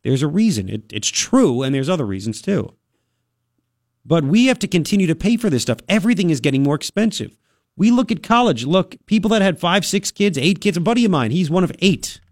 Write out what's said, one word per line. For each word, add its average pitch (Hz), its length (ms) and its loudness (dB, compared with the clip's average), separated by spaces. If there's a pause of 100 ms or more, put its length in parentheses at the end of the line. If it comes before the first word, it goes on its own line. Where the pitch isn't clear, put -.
There's 127 200 -2
a 151 80 -2
reason. 156 400 0
It, 107 240 -10
it's 107 160 -6
true, 160 520 0
and 135 140 -2
there's 135 140 -2
other 165 160 -2
reasons, 98 360 -6
too. 185 320 -4 (1300)
But 160 180 2
we 202 220 4
have 254 140 2
to - 80 -4
continue 185 400 0
to 156 80 0
pay 220 200 0
for 214 140 0
this 127 140 0
stuff. 117 160 -2 (100)
Everything 180 400 2
is 143 100 0
getting 135 240 0
more 143 120 2
expensive. - 640 -4 (380)
We 220 160 2
look 240 220 2
at 165 100 -6
college. 214 420 2
Look, 180 300 0 (120)
people 208 240 2
that 220 100 2
had 190 180 0
five, 175 260 0
six - 240 -4
kids, 202 280 0
eight 165 240 0
kids. 185 160 -2
A 175 40 -2
buddy 233 220 0
of 208 80 2
mine, 123 200 0
he's 165 180 0
one 180 160 2
of 180 140 -6
eight. - 420 -4 (100)